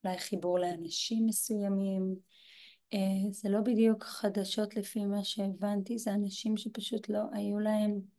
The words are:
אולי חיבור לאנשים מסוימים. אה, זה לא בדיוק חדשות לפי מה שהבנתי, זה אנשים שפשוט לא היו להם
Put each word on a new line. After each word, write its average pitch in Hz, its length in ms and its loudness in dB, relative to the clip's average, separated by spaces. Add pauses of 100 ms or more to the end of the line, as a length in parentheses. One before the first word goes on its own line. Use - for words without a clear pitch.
אולי 185 140 0
חיבור 180 400 0
לאנשים 175 680 0
מסוימים. 196 880 0 (800)
אה, 190 380 0
זה 202 180 -4
לא 208 120 4
בדיוק 220 440 4
חדשות 208 720 -2
לפי 202 300 -2
מה 202 180 0
שהבנתי, 202 760 -2
זה 208 160 -2
אנשים 208 420 0
שפשוט 214 520 -6
לא 208 120 0 (120)
היו 202 260 0
להם 214 420 2 (180)